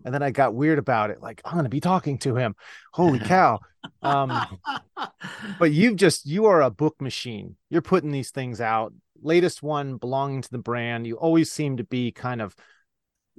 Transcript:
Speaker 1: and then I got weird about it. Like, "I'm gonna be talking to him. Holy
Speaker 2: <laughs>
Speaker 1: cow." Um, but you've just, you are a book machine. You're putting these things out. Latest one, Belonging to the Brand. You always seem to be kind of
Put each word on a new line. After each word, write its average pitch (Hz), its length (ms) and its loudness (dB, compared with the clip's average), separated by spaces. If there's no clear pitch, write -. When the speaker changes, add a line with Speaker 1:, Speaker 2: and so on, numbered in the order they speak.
Speaker 1:
and 123 80 -8
then 139 100 -2
I 143 80 -2
got 123 240 2
weird 147 260 2
about 110 300 0
it. - 100 -10
Like, 117 240 -16
"I'm - 100 -8
gonna 160 140 0
be 127 120 -4
talking 160 380 0
to 131 160 -2
him. 120 220 -2
Holy 160 260 4
Speaker 2:
<laughs> - 20 -8
Speaker 1:
cow." 139 400 4
Um, 139 360 0
but 165 140 4
you've 202 240 2
just, 165 300 4
you 180 180 0
are 190 160 8
a 135 80 4
book 143 320 -2
machine. 113 560 -10
You're 165 100 2
putting 156 300 0
these 139 200 -4
things 127 300 -6
out. 110 320 0
Latest 170 400 2
one, 143 340 -4
Belonging 135 460 -4
to - 80 -18
the 127 80 -8
Brand. 117 480 -4
You 113 100 -6
always 165 340 4
seem 139 280 -4
to 117 60 -6
be 123 280 -4
kind 123 300 -6
of 98 120 -8